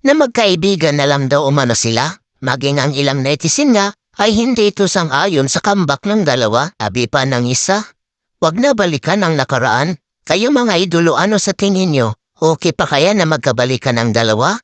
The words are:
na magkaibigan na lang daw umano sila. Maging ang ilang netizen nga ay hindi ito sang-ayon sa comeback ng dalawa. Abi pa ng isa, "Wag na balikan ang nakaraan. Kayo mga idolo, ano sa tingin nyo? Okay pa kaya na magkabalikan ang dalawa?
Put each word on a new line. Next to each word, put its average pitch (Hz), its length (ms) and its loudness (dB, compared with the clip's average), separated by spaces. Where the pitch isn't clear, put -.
na 277 80 4
magkaibigan 196 800 2
na 143 100 0
lang 139 220 0
daw 143 180 2
umano 135 300 2
sila. 117 320 -2
Maging 135 400 -2
ang 139 160 0
ilang 139 240 0
netizen 160 540 0
nga 202 160 0
ay 220 100 2
hindi 226 380 2
ito 196 160 0
sang-ayon 156 640 0
sa - 100 -2
comeback 180 460 0
ng 208 160 0
dalawa. 127 560 0
Abi 110 320 -4
pa 135 160 0
ng 123 240 0
isa, 190 320 -2
"Wag 160 180 0
na 262 160 2
balikan 185 540 0
ang 165 80 0
nakaraan. 131 640 0
Kayo 202 240 0
mga 233 320 2
idolo, 170 400 2
ano 208 160 0
sa 196 160 -2
tingin 190 400 0
nyo? 117 240 0
Okay 160 320 0
pa 160 160 -2
kaya 151 240 2
na 190 160 2
magkabalikan 123 720 0
ang 117 140 0
dalawa? 113 500 0